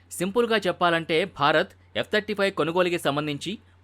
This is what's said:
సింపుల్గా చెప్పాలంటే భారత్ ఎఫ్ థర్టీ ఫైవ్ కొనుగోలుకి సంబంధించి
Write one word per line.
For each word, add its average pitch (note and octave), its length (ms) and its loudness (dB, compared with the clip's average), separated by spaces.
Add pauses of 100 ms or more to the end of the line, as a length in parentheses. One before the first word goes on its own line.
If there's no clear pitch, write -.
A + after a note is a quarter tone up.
(100)
సింపుల్గా A3+ 460 0
చెప్పాలంటే E3+ 680 0
భారత్ D#3 460 2 (260)
ఎఫ్ - 160 -2
థర్టీ G#3 220 -2
ఫైవ్ G3 180 0
కొనుగోలుకి E3+ 460 0
సంబంధించి D3 600 -4 (240)